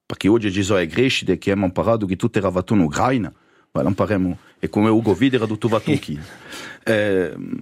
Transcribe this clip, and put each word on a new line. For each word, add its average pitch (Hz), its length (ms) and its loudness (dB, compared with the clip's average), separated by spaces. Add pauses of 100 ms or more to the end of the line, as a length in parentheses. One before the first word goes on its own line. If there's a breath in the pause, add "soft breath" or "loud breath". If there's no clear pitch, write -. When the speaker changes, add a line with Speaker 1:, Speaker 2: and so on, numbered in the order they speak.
Speaker 1:
perché - 240 -2
oggi 107 240 4
ci 101 100 0
sono 95 180 2
le 87 60 0
crescite 117 520 0
che - 120 -2
abbiamo 98 140 0
imparato 101 400 0
che 92 120 -2
tutto 113 200 -2
era 95 140 0
fatto 92 240 -2
in 101 60 6
Ucraina, 98 520 0 (400 soft breath)
ma - 80 -2
lo 71 80 0
impariamo, 92 500 0 (200 soft breath)
e - 100 -4
come 107 220 2
Ugo 110 240 2
Vide 127 220 2
era 113 100 -2
tutto 107 220 -2
fatto 110 220 0
in 143 80 2
China. 73 260 -10
Speaker 2:
<laughs> - 640 -18
Speaker 1:
Eh, 98 460 2 (280)